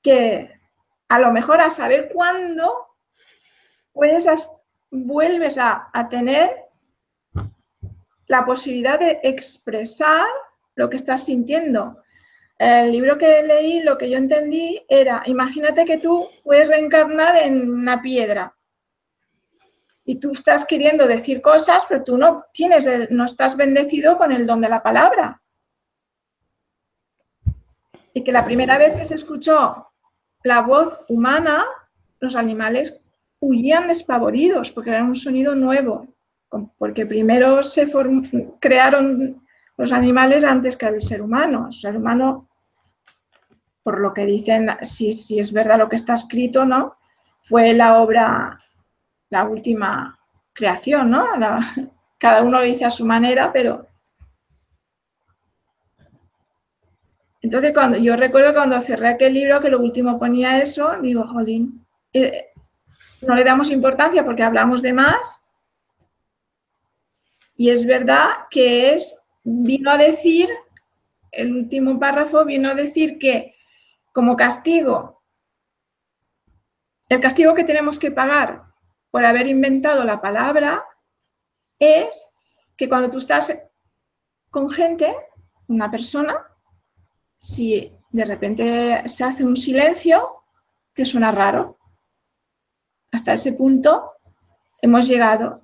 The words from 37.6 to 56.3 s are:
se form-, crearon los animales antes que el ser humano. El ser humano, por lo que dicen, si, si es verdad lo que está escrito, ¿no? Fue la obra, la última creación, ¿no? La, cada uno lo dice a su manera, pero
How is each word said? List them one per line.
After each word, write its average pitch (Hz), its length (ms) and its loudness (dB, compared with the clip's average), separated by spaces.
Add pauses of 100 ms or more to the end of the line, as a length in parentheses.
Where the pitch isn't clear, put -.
se 285 240 0
form-, 262 760 -2
crearon 262 840 2 (320)
los 247 160 -4
animales 254 500 2
antes 262 340 0
que 233 100 -8
el 214 160 -4
ser 208 200 -6
humano. 233 440 -2
El - 60 -18
ser 208 240 -10
humano, 254 520 -2 (1300)
por 202 180 -4
lo 196 140 -2
que 202 100 -4
dicen, 220 460 0 (120)
si, 220 300 -4
si 220 260 -6
es 208 140 -4
verdad 220 260 2
lo 220 100 2
que 226 80 -4
está 240 180 -2
escrito, 247 500 -2
¿no? 262 320 -2 (480)
Fue 233 300 4
la 226 260 6
obra, 226 580 0 (720)
la 196 140 0
última 214 720 -4 (340)
creación, 233 580 0
¿no? 370 260 0
La, 226 380 -2 (440)
cada 226 240 4
uno 247 160 2
lo 254 60 2
dice 247 220 -2
a 240 40 0
su 233 140 -8
manera, 240 480 0
pero - 340 -2 (3500)